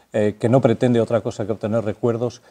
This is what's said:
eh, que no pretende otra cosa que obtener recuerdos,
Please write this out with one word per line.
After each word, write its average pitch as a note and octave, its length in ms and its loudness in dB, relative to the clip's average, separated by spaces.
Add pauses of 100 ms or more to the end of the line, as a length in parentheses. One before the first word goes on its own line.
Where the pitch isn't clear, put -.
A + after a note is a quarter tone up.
(140)
eh, G#2 260 0
que B2 80 0
no B2 140 4
pretende A#2+ 400 2
otra A2 180 0
cosa A2+ 260 -6
que G2+ 60 -4
obtener G#2+ 320 -4
recuerdos, A2+ 680 -4